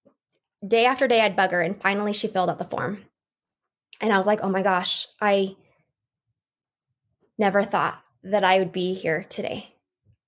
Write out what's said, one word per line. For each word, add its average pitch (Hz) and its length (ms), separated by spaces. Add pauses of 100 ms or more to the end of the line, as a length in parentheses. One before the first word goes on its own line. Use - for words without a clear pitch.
(680)
day 226 200
after 254 220
day, 226 120
I'd 202 160
bug 190 140
her, 175 100
and 175 200
finally 202 320
she 208 160
filled 185 200
out 160 100
the 170 60
form. 196 400 (960)
And 214 120
I 196 60
was 190 80
like, 208 160
"Oh 196 80
my 190 120
gosh, 190 460 (120)
I 196 360 (1800)
never 202 240
thought 170 400 (200)
that 190 220
I 185 140
would 185 140
be 185 220
here 165 340
today. - 420 (580)